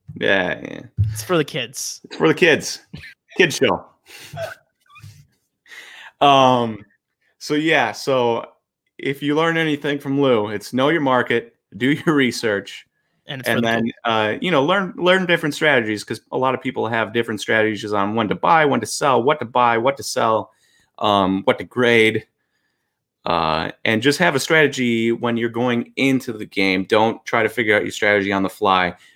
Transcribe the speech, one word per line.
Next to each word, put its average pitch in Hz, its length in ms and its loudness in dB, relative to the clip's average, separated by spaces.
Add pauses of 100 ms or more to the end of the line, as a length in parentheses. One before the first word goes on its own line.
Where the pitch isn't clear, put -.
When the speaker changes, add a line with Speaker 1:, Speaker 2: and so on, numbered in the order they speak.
(160)
Speaker 1:
Yeah, 95 460 -2
yeah. - 200 -14 (300)
Speaker 2:
It's - 120 -10
for 180 120 -2
the 156 80 2
kids. - 600 -10
Speaker 1:
It's - 100 -18
for 160 140 2
the 156 40 4
kids. - 460 2 (560)
Kids 165 220 2
show. 101 280 0 (2250)
Um, 127 640 4 (540)
so - 160 -4
yeah, 151 360 0
so 120 540 -2 (520)
if 139 260 -6
you 147 120 0
learn 160 220 0
anything 147 420 -2
from 139 220 -2
Lou, 117 280 2
it's 104 220 -10
know 131 180 2
your 165 120 0
market, 123 540 0 (200)
do 120 160 0
your 156 220 0
research, 113 720 -2 (400)
Speaker 2:
And 135 160 -14
it's 123 80 -4
Speaker 1:
and 117 80 0
Speaker 2:
for 117 40 0
the 117 60 0
Speaker 1:
then, 113 180 0
Speaker 2:
kids. 117 200 -6
Speaker 1:
uh, 110 340 0
you 180 120 -2
know, 139 120 4
learn, 180 340 -2
learn 180 280 2
different 165 300 0
strategies, 117 480 2
'cause - 180 -8 (100)
a - 60 -4
lot 131 160 0
of 123 80 -6
people 113 260 -4
have 110 260 -2
different 117 280 -2
strategies 110 500 0
on 104 220 -2
when 113 140 0
to 95 80 -2
buy, 165 300 2
when 131 160 2
to 107 40 -8
sell, 127 380 0
what 151 160 0
to 123 60 -8
buy, 120 320 2
what 131 200 0
to 117 60 -12
sell, 110 480 -2 (500)
um, 98 420 2
what 127 140 0
to 95 80 -10
grade, 117 600 2 (1000)
uh, 82 460 -2 (120)
and 110 180 0
just 143 180 0
have 170 160 2
a 131 40 0
strategy 131 720 2
when 117 260 -2
you're 117 120 -2
going 117 460 -2
into 131 380 0
the 107 120 -10
game. 95 400 0
Don't 110 400 2
try 117 180 0
to 107 60 0
figure 107 260 0
out 104 60 2
your 92 100 -6
strategy 104 400 2
on 98 120 0
the 92 60 -2
fly. 92 460 0 (200)